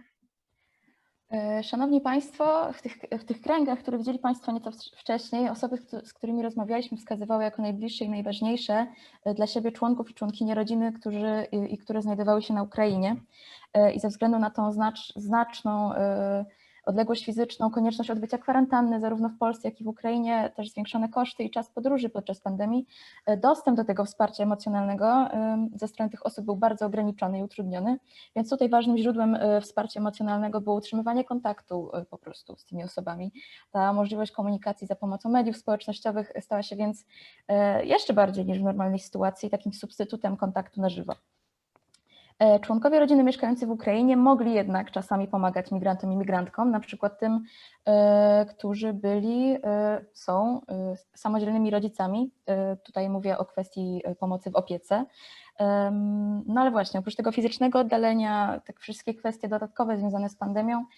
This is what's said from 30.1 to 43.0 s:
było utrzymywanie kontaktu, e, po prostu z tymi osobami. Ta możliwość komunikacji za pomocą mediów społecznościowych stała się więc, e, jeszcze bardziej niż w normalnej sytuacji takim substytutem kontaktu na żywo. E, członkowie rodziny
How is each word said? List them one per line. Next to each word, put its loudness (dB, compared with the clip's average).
było 0
utrzymywanie -2
kontaktu, -6
e, -8
po -18
prostu -20
z -20
tymi -10
osobami. -8
Ta 2
możliwość -2
komunikacji -4
za -2
pomocą -6
mediów 2
społecznościowych -4
stała -4
się -10
więc, -4
e, 2
jeszcze 2
bardziej 4
niż -2
w 0
normalnej 0
sytuacji -4
takim -2
substytutem -6
kontaktu -4
na 2
żywo. -6
E, 8
członkowie 4
rodziny 8